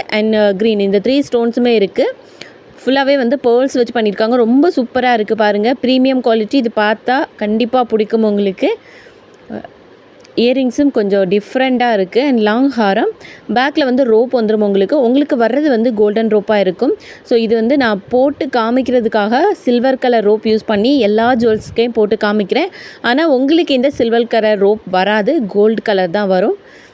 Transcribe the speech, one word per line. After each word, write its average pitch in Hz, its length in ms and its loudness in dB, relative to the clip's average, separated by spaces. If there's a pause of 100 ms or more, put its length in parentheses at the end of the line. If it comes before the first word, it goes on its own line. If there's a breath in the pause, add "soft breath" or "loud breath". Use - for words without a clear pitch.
(200)
and, 220 120 0 (100)
uh, 208 80 4 (120)
கிரீன், 214 260 0
இந்த 196 180 2
த்ரீ 262 100 2 (120)
ஸ்டோன்ஸுமே 240 520 0
இருக்கு. 202 260 0 (760 loud breath)
ஃபுல்லாவே 269 420 0
வந்து 240 240 0
பேர்ல்ஸ் 254 360 2
வச்சு 233 160 -6
பண்ணியிருக்காங்க. 220 480 0
ரொம்ப 285 320 2
சூப்பரா 247 420 -2
இருக்கு 214 240 -4
பாருங்க. 208 260 0 (140)
பிரீமியம் 262 440 2
குவாலிட்டி. 226 360 0
இது 220 80 -6 (100)
பார்த்தா 220 360 -2 (260)
கண்டிப்பா 226 380 0 (120)
பிடிக்கும் 220 380 0
உங்களுக்கு. 202 380 -2 (1700 loud breath)
இயரிங்ஸும் 254 540 0
கொஞ்சம் 196 360 0
டிஃப்ரெண்ட்டாக 240 640 0
இருக்கு. 190 320 -2
And 247 180 2
லாங் 247 300 2
ஹாரம். 226 340 0 (460 loud breath)
பேக்கில் 285 320 0
வந்து 254 240 2
ரோப் 240 260 2
வந்துரும் 214 300 0
உங்களுக்கு. 196 280 0 (120)
உங்களுக்கு 277 340 0
வர்றது 254 320 0
வந்து 233 160 0 (100)
கோல்டன் 214 340 0
ரோப்பாக 208 300 0
இருக்கும். 233 300 -2 (340 loud breath)
So 247 160 2
இது 220 160 0
வந்து 233 240 0
நான் 208 180 -2 (120)
போட்டு 277 320 0 (100)
காமிக்கிறதுக்காக 233 840 0 (240)
சில்வர் 254 400 0
கலர் 233 240 2
ரோப் 214 220 0
யூஸ் 214 200 -2
பண்ணி 214 200 2 (160)
எல்லா 220 200 0 (160)
ஜுவல்ஸ்க்கையும் 233 540 -2
போட்டு 214 280 0
காமிக்கிறேன். 214 460 -2 (380 loud breath)
ஆனா 302 180 2 (100)
உங்களுக்கு 285 420 2
இந்த 277 200 0
சில்வர் 233 340 0
கலர் 214 320 2
ரோப் 214 320 -2
வராது. 208 360 0 (200)
கோல்டு 214 360 0
கலர் 185 280 0
தான் 202 160 0
வரும். 220 240 0 (360 loud breath)